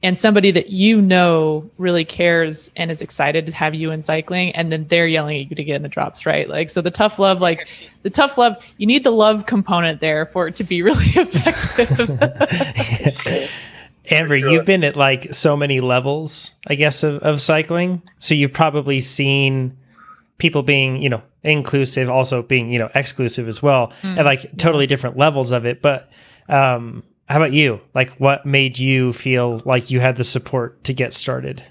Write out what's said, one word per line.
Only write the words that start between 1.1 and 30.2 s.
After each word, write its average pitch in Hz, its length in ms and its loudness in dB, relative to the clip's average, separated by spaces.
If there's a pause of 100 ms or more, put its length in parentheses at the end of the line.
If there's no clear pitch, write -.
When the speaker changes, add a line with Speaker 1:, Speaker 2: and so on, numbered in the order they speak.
Speaker 1:
really 175 260 0
cares 165 720 -2
and 165 140 -6
is 156 120 -8
excited 156 440 -2
to 165 60 -12
have 156 220 -4
you 160 160 -4
in 156 120 -6
cycling, 170 500 -2
and 165 200 -4
then 156 160 -4
they're 170 180 2
yelling 151 360 -2
at 139 80 -12
you 151 60 -8
to 151 80 -6
get 147 120 -4
in 143 60 -6
the 147 60 -10
drops, - 380 -6
right? 147 220 0
Like, 156 220 -4
so 180 120 -4
the 175 80 -2
tough 214 280 -2
love, 190 240 2
like, 170 260 -2 (340)
the 202 80 -4
tough 277 280 2
love, 240 180 4 (220)
you 208 80 -2
need 262 180 4
the 262 80 6
love 214 340 4
component 175 540 0
there 156 260 0
for 175 220 -4
it 175 80 -10
to 214 80 -4
be 175 180 -2
really 226 240 4
<laughs> - 80 2
effective. 233 960 0
Speaker 2:
<laughs> - 1400 -2 (600)
Amber, 156 260 2
Speaker 3:
For 135 40 2
sure. 135 100 0
Speaker 2:
you've 160 140 4
been 185 200 2
at, 143 120 -2
like, 135 380 0
so 147 220 2
many 143 240 0
levels, 131 760 -2 (120)
I 147 80 -4
guess, 147 280 0
of, 147 200 -2
of 151 180 0
cycling. 170 640 0 (160)
So - 160 0
you've 139 180 2
probably 143 480 0
seen 135 760 -2 (640)
people 156 240 0
being, 135 400 0
you 143 80 0
know, 113 120 -4 (200)
inclusive, 139 680 0
also 127 340 0
being, 120 300 -2
you 123 60 0
know, 110 160 -2
exclusive 131 520 -2
as 113 160 -6
well, 131 300 2 (100)
Speaker 1:
Mm. 190 160 -6
Speaker 2:
at, 156 60 4
like, 135 200 0
Speaker 1:
Yeah. - 120 -18
Speaker 2:
totally 151 300 2
different 131 320 -4
levels 135 340 2
of 120 140 -2
it. 120 160 -6
But, 139 280 -2 (380)
um, 123 560 0 (240)
how 139 80 0
about 151 160 2
you? 135 280 2 (140)
Like, 127 180 0
what 135 320 2
made 135 340 0
you 131 340 2
feel 120 520 -2
like 127 260 0
you 127 100 2
had 127 160 2
the 123 80 -2